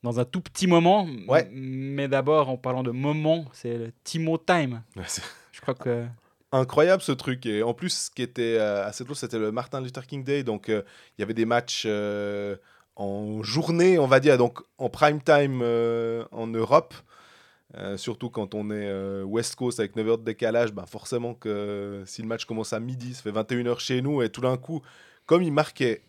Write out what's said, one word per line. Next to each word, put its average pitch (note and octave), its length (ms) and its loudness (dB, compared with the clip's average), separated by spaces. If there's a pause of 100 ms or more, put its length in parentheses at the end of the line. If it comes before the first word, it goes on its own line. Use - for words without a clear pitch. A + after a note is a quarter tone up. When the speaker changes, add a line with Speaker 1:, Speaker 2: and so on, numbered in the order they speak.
Speaker 1:
dans A#2+ 160 -2
un B2 60 2
tout F3+ 160 -4
petit - 260 -2
moment. F3+ 400 6 (200)
Speaker 2:
Ouais. C#3 140 6
Speaker 1:
M-, F#3 100 -6
mais C3+ 560 -6
d'abord, C3+ 420 2
en C3 80 -4
parlant B2+ 260 -4
de B2 80 -2
moment, D3+ 640 0
c'est A#2 240 -8
le A#2 140 -8 (120)
Timo D#3+ 340 -2
Time. C#3 460 0 (120)
Speaker 2:
Ouais, F#2+ 120 -10
c'est - 160 -6 (280)
Speaker 1:
Je - 100 -20
crois B2+ 140 -4
que A#2+ 300 -4 (460)
Speaker 2:
incroyable, D3+ 500 4
ce - 100 -4
truc. B2+ 340 -4
Et G#2+ 180 0
en A#2 100 0
plus, F3 160 -6
ce - 220 -4
qui - 100 -8
était, A#2+ 360 -2
euh, G#2 280 2
assez G#2 180 -8
drôle, C3+ 120 -12
c'était A#2 240 -6
le G#2+ 120 0
Martin B2 300 -6
Luther B2+ 240 -10
King C#3 180 -10
Day. C#3 200 -2
Donc, A2 260 -4
euh, G#2+ 140 0 (340)
il - 40 -4
y - 20 -2
avait G#2 100 -6
des A2+ 120 2
matchs, A#2+ 400 0
euh, G#2 720 -4 (380)
en G#2 480 -6
journée, E3 560 4
on C#3 80 4
va C3 120 8
dire, C3+ 180 6
donc A#2+ 240 2 (160)
en B2+ 120 -4
prime D3+ 320 4
time, C#3+ 400 4
euh, A#2 680 0
en A2+ 160 -8
Europe. A2+ 460 2 (840)
Euh, F#2+ 220 -8
surtout A#2 320 -6
quand G#2+ 260 -6
on G#2 160 -6
est, G#2 160 -4
euh, G2 360 -6
West A2 320 -2
Coast B2 240 -2
avec G#2 160 -2
neuf A2 120 -2
heures A2+ 100 2
de A2+ 60 -8
décalage, A2+ 500 0
ben G2+ 120 -10
forcément A#2+ 480 -6
que G2+ 720 -6
si - 160 -14
le A2+ 60 -8
match A2+ 180 -4
commence A2 260 -6
à A2 80 -2
midi, B2 340 -8
ça B2 100 -16
fait G#2+ 80 -6
vingt G#2+ 200 -2
et A#2+ 40 -2
une A#2+ 120 0
heures A#2+ 140 0
chez B2+ 200 0
nous. C#3 200 0
Et A2+ 80 2
tout - 120 -10
d'un B2+ 160 2
coup, D3 240 -8 (440)
comme F3 180 6
il E3 80 2
marquait C#3 580 2